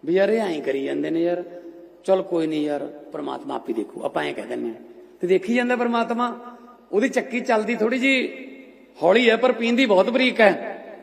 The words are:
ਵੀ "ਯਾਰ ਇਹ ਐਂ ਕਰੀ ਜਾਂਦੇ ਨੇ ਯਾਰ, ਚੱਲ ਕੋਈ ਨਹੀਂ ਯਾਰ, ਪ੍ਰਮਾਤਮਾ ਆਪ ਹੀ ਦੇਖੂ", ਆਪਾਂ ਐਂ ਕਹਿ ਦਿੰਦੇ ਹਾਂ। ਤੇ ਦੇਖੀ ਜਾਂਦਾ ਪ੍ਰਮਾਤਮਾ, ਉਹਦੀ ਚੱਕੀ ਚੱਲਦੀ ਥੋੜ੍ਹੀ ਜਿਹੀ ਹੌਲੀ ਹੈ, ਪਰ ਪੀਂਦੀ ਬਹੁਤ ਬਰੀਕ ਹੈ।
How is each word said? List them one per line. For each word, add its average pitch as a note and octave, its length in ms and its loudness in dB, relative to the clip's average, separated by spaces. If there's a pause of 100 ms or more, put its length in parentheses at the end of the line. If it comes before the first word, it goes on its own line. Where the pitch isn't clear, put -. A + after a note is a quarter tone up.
ਵੀ D#3+ 80 0
"ਯਾਰ G3 160 4
ਇਹ A3+ 120 0
ਐਂ E3 200 -4
ਕਰੀ C3+ 220 -2
ਜਾਂਦੇ C#3+ 260 -4
ਨੇ E3 140 0
ਯਾਰ, F3 200 -2 (600)
ਚੱਲ F#3+ 180 2
ਕੋਈ E3 260 -2
ਨਹੀਂ D3+ 180 -2
ਯਾਰ, C#3+ 220 -4
ਪ੍ਰਮਾਤਮਾ C#3 680 -10
ਆਪ - 140 -10
ਹੀ A#2+ 40 -2
ਦੇਖੂ", - 300 -6
ਆਪਾਂ D3+ 200 -4
ਐਂ D3 100 -4
ਕਹਿ G#2+ 120 -10
ਦਿੰਦੇ A#2+ 240 -6
ਹਾਂ। A2+ 60 -10 (460)
ਤੇ F3+ 60 -2
ਦੇਖੀ F#3+ 280 2
ਜਾਂਦਾ B3 200 2
ਪ੍ਰਮਾਤਮਾ, A#3 800 -2 (340)
ਉਹਦੀ A#3 180 2
ਚੱਕੀ B3+ 320 -2
ਚੱਲਦੀ A3 340 0
ਥੋੜ੍ਹੀ A#3 240 0
ਜਿਹੀ C4 480 0 (560)
ਹੌਲੀ A3+ 260 6
ਹੈ, A3 60 6
ਪਰ B3 160 2
ਪੀਂਦੀ A#3 340 2
ਬਹੁਤ G3+ 240 4
ਬਰੀਕ B3+ 320 2
ਹੈ। - 440 2 (180)